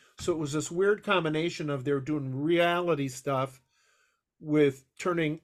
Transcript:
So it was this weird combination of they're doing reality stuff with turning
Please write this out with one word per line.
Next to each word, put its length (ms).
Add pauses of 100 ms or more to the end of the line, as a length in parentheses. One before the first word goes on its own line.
(180)
So 140
it 60
was 140
this 180
weird 320
combination 680
of 160
they're 160
doing 420
reality 640
stuff 520 (800)
with 440 (140)
turning 460